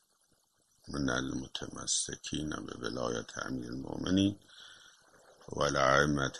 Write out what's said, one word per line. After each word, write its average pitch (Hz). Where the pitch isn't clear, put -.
من 69
المتمسکین 65
به -
ولایت 58
امیر 65
المؤمنین 98
و 73
الائمة 69